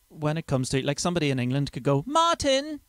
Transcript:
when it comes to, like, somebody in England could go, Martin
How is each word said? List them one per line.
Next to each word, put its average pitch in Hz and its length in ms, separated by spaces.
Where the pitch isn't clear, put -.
when 151 280
it 160 100
comes 131 240
to, 135 140
like, 143 160
somebody 175 300
in 131 80
England 131 340
could 139 100
go, 139 240
Martin 302 840